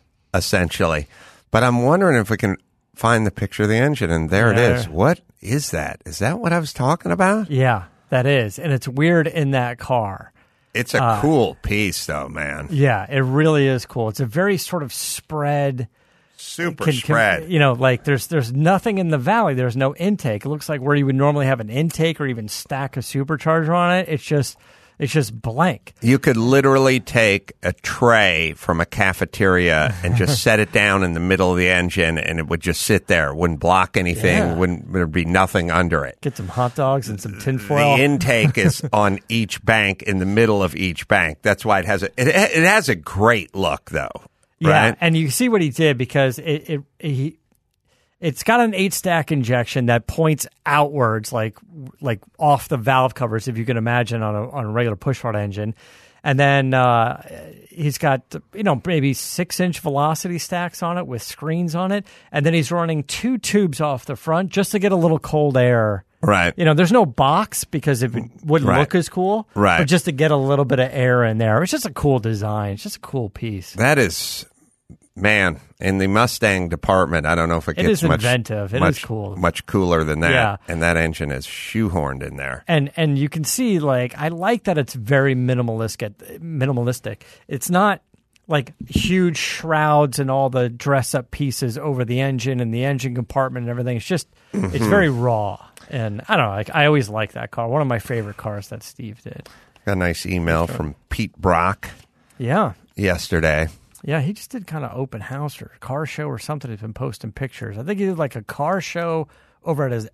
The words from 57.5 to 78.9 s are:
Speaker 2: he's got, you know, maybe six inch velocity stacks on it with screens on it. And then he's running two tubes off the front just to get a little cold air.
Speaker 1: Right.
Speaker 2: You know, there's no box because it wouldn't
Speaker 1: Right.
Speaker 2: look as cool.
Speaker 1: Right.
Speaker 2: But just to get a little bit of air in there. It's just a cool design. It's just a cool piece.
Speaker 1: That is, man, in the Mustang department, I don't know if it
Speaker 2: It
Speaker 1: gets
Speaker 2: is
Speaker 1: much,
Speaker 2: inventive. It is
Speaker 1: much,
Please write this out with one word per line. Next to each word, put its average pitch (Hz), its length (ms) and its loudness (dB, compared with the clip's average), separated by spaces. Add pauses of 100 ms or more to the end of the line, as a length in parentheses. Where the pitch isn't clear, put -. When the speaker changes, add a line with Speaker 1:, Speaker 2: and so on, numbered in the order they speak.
Speaker 2:
he's 147 280 -4
got, 135 240 0 (320)
you 214 80 -8
know, 156 240 0
maybe 139 280 0
six - 440 -8
inch 180 220 -2
velocity 156 580 -2
stacks 175 420 -6
on 175 160 -4
it 170 120 -6
with 120 140 -8
screens 160 520 -4
on 185 160 -2
it. 202 160 -4 (240)
And 147 160 0
then 165 80 2
he's 156 160 0
running 165 320 -2
two 240 360 -4
tubes 185 420 0
off 143 240 -2
the 143 100 -8
front 165 360 -2
just 196 200 0
to 214 80 0
get 190 140 2
a 190 40 4
little 165 220 4
cold 147 380 0
air. 113 480 4 (180)
Speaker 1:
Right. 90 340 4
Speaker 2:
You 175 80 0
know, 156 100 6
there's 170 180 4
no 233 120 8
box 151 600 0
because 135 400 -2
it 120 80 -2 (320)
wouldn't 147 260 2
Speaker 1:
Right. 90 80 4
Speaker 2:
look 147 160 2
as 175 140 2
cool. 202 480 -2
Speaker 1:
Right. 95 220 4
Speaker 2:
But 135 100 2
just 175 160 2
to 170 80 -2
get 151 180 2
a 151 60 2
little 139 280 2
bit 127 140 0
of 127 140 2
air 127 320 4
in 110 140 0
there. 113 260 2
It's - 80 -4
just 294 140 -2
a 170 60 -6
cool 135 280 2
design. 104 540 -4
It's 98 100 -12
just - 140 -12
a - 20 -20
cool 120 280 -6
piece. 101 440 -10
Speaker 1:
That 131 260 2
is, - 480 -2 (720)
man, 95 440 2 (200)
in 95 180 0
the 95 80 2
Mustang 98 640 2
department, 85 580 2
I 82 80 2
don't 82 140 2
know 85 100 2
if - 100 -8
it 78 100 -2
Speaker 2:
It - 40 -2
Speaker 1:
gets 90 60 2
Speaker 2:
is 175 160 0
Speaker 1:
much, 82 180 2
Speaker 2:
inventive. 110 500 -2
It 120 60 -2
is - 20 0
Speaker 1:
much, 170 220 0